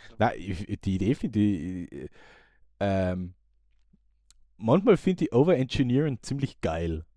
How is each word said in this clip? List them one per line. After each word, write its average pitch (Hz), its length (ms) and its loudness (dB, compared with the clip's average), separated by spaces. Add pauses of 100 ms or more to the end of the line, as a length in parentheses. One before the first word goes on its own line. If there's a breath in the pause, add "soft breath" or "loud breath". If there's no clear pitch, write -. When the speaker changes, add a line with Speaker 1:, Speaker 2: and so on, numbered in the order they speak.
Speaker 1:
so. - 100 -20
Speaker 2:
Nein, 110 180 2
ich, 98 440 -8
die 95 140 -2
Idee 98 200 0
finde 110 240 -2
ich, 90 720 -2 (720 soft breath)
ähm, 92 540 -2 (1200)
manchmal 180 400 4
finde 180 280 0
ich - 80 -2
Overengineering 135 880 2
ziemlich 139 380 -6
geil. 82 460 -4 (120)